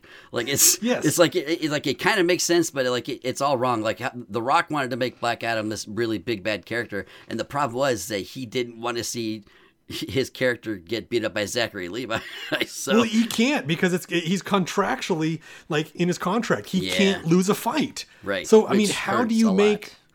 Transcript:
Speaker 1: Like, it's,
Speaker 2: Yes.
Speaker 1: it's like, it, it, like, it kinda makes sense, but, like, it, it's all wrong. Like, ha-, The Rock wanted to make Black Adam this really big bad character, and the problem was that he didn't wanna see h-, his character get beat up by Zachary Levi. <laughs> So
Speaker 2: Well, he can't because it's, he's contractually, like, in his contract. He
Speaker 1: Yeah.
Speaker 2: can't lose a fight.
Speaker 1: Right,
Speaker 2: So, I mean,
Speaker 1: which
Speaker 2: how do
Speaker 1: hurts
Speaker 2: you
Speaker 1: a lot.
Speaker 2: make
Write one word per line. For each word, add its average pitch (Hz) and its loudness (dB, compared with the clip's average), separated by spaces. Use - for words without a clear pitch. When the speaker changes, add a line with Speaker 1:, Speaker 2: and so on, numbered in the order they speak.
Speaker 1:
Like, 120 -4
it's, - 2
Speaker 2:
Yes. 240 0
Speaker 1:
it's 151 2
like, 170 6
it, 156 -2
it, 151 0
like, 147 -2
it 131 0
kinda 190 2
makes 175 2
sense, 170 4
but, 135 -2
like, 123 -2
it, 117 -8
it's 123 -2
all 139 2
wrong. 120 2
Like, 107 -2
ha-, 123 -4
The 117 -6
Rock 147 2
wanted 135 -2
to 127 -4
make 123 -4
Black 117 -2
Adam 113 -2
this 107 -6
really 110 -2
big 98 -4
bad 104 -4
character, 101 -6
and 113 -6
the 107 -6
problem 135 -2
was 123 -2
that 104 -2
he 127 -8
didn't 120 -4
wanna 117 -4
see 110 -6
h-, - -8
his 127 -2
character 113 -2
get 95 -6
beat 110 0
up 90 -4
by 104 -2
Zachary 101 -4
Levi. 113 -4
<laughs> - -2
So - -4
Speaker 2:
Well, 233 6
he 226 2
can't 233 0
because 170 0
it's, 180 -2
he's 175 -2
contractually, 190 0
like, 156 -2
in 175 0
his 170 -2
contract. 185 -2
He 185 -2
Speaker 1:
Yeah. 180 -2
Speaker 2:
can't 196 2
lose 180 4
a 202 4
fight. 254 -2
Speaker 1:
Right, 98 -2
Speaker 2:
So, 220 8
I - 0
mean, 208 6
Speaker 1:
which 208 2
Speaker 2:
how - -2
do 226 2
Speaker 1:
hurts 226 0
Speaker 2:
you 226 6
Speaker 1:
a - 6
lot. 190 4
Speaker 2:
make 208 4